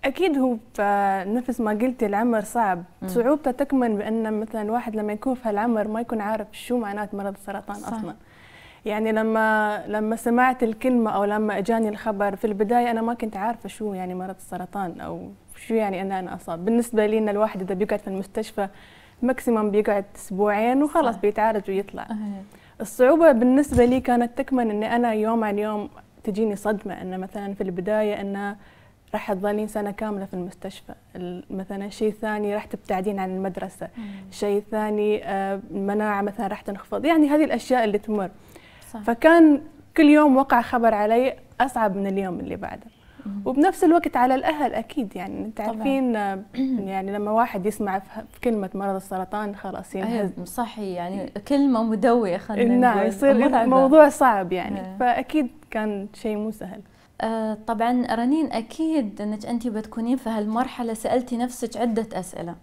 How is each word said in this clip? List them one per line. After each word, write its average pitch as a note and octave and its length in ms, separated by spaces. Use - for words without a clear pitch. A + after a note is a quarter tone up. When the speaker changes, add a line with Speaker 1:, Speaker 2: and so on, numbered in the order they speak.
Speaker 1:
أكيد D4+ 340
هو B3+ 180
ف-، - 60
نفس A#3+ 320
ما A3 100
قلتي A#3+ 360
العمر G#3+ 340
صعب. G3+ 420
Speaker 2:
مم. F#3 60
Speaker 1:
صعوبته B3 420
تكمن B3 460
بأن A3 440
مثلًا A3 220
الواحد A3 340
لما G#3 160
يكون B3 220
في A#3 140
هالعمر G#3+ 400
ما G#3+ 120
يكون A#3 200
عارف G#3+ 320
شو - 260
معنات G#3 360
مرض G3 200
السرطان G3+ 420
Speaker 2:
صح. - 160
Speaker 1:
أصلًا. G#3+ 220
يعني A3 280
لما، A3 720
لما G#3+ 300
سمعت B3 460
الكلمة A3+ 480
أو G3+ 140
لما G#3 340
إجاني A3+ 300
الخبر G3+ 480
في - 100
البداية A3 440
أنا A3+ 120
ما A#3 120
كنت A3 220
عارفة A3 320
شو G#3 260
يعني F#3 200
مرض F#3 200
السرطان F#3 680
أو E3+ 280
شو - 180
يعني G3 280
إن G3 100
أنا F#3 220
أصاب. F3 300
بالنسبة A3 420
لي A3 120
إن G#3+ 100
الواحد G#3 340
إذا F#3+ 120
بيقعد G#3 260
في - 80
المستشفى G3 600
ماكسيمم A#3 480
بيقعد G3+ 340
أسبوعين G#3 640
وخلاص C#4+ 320
Speaker 2:
صح. F#3 60
Speaker 1:
بيتعالج G#3 500
ويطلع. G3 320
Speaker 2:
أهي. G#3 400
Speaker 1:
الصعوبة D4 520
بالنسبة B3 520
لي B3 160
كانت A#3+ 380
تكمن B3+ 320
إن G#3 120
أنا A#3 300
يوم A3 320
عن G3+ 140
يوم G#3+ 300
تجيني G#3 320
صدمة G#3 460
إن F#3 180
مثلًا G3 340
في G3 80
البداية G#3 580
إن G3+ 360
راح G#3+ 200
تظلين G#3 360
سنة G#3 220
كاملة G3+ 340
في F#3+ 100
المستشفى، F#3+ 580
ال-، F3+ 340
مثلًا G3 380
شيء G#3+ 240
ثاني G#3 420
راح G#3 100
تبتعدين G3 540
عن F#3 180
المدرسة، F#3+ 600
Speaker 2:
مم. A3+ 80
Speaker 1:
شيء G#3 400
ثاني، G#3+ 540
آه، G3 360
المناعة G3+ 520
مثلًا G3+ 240
راح G3+ 140
تنخفض، G3+ 440
يعني D4+ 260
هذه D4+ 140
الأشياء B3 400
اللي G#3 140
تمر. G#3 320
Speaker 2:
صح. A3+ 80
Speaker 1:
فكان D#4 600
كل D#4+ 80
يوم D4 320
وقع C4 240
خبر A#3 340
علي A3+ 420
أصعب A3+ 360
من G3 100
اليوم F#3+ 340
اللي - 160
بعده. - 300
Speaker 2:
مم. G3+ 180
Speaker 1:
وبنفس D4 400
الوقت D#4+ 320
على B3+ 180
الأهل D4 400
أكيد A3+ 420
يعني F#3+ 280
أنت A3 140
Speaker 2:
طبعًا. G#3+ 100
Speaker 1:
عارفين، B3 480
آه، G3 220
<clears throat> A#3+ 400
يعني F#3+ 180
لما G#3 180
واحد A3 360
يسمع G3+ 320
في G3 220
ه-، A3 120
في - 80
كلمة G#3 340
مرض G3 200
السرطان G3 600
خلاص F#3+ 380
ينهز. G3+ 440
Speaker 2:
أي، F3+ 80
صحيح، G#3 500
يعني F3+ 300
كلمة C#4 340
مدوية A3 540
خلينا A#3 400
Speaker 1:
نعم، B3 200
Speaker 2:
نقول، G3+ 120
Speaker 1:
يصير C#4 300
Speaker 2:
مرعبة. C4 240
Speaker 1:
الموضوع C4+ 460
صعب G#3 440
يعني، F#3+ 280
Speaker 2:
إيه. F#3 200
Speaker 1:
فأكيد B3+ 480
كان G#3+ 440
شيء G#3+ 220
مو G#3+ 140
سهل. G3 300
Speaker 2:
آه، A3 460
طبعًا A#3 480
رنين C4 380
أكيد B3 680
إنك G#3 260
أنت A#3 220
بتكونين A3+ 480
في A#3+ 140
هالمرحلة A3+ 640
سألتي B3 420
نفسك A#3+ 400
عدة A3+ 300
أسئلة. E3+ 420